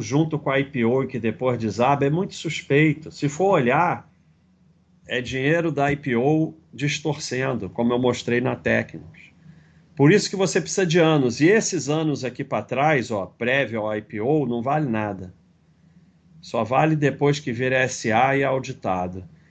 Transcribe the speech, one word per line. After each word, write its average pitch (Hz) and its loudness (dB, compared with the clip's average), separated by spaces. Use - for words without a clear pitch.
junto 143 0
com - -4
a 135 2
I 135 0
P 135 -2
O 127 2
e 127 -4
que - -8
depois 117 -2
desaba 120 2
é 139 2
muito 170 -2
suspeito. 151 0
Se - -2
for 185 0
olhar, 135 0
é 123 -4
dinheiro 135 0
da 143 0
I 147 -2
P 135 -2
O 156 2
distorcendo, 131 -4
como 120 0
eu 120 2
mostrei 120 0
na 123 -2
Técnicos. - -4
Por 143 6
isso 202 4
que 202 -8
você 190 0
precisa 190 -2
de 165 2
anos. 143 4
E 160 6
esses 185 0
anos 151 -2
aqui 123 -6
pra 113 -4
trás, 131 0
ó, 101 -4
prévio 117 -2
ao 107 -4
I 107 -4
P 107 -8
O, 143 0
não 120 -4
vale 143 -2
nada. 104 -4
Só 117 -4
vale 147 2
depois 143 0
que 143 -8
vira 127 -2
S 127 -2
A 123 4
e 139 0
é 139 0
auditado. 95 -4